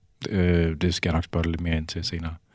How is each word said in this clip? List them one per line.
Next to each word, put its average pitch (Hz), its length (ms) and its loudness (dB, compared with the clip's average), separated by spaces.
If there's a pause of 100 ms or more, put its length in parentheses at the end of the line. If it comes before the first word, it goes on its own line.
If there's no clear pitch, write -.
(300)
Øh, 87 520 4
det 87 140 2
skal - 140 -2
jeg 82 40 2
nok 85 100 2
spørge 85 200 -2
dig 85 80 0
lidt 80 100 -4
mere 82 160 0
ind 80 100 -4
til 82 160 -8
senere. 82 300 -6 (220)